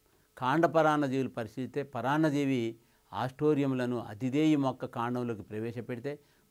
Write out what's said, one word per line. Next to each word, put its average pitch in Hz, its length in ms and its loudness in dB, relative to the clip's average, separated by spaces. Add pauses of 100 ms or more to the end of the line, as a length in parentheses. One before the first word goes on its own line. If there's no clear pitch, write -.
(380)
కాండ 147 280 2
పరాన్నజీవులు 147 640 2
పరిశీలిస్తే 123 540 -6
పరాన్నజీవి 135 920 0 (380)
ఆస్టోరియంలను 131 840 0
అతిథేయి 127 560 2
మొక్క 131 300 0
కాండంలోకి 120 560 -4
ప్రవేశపెడితే 117 760 -8 (320)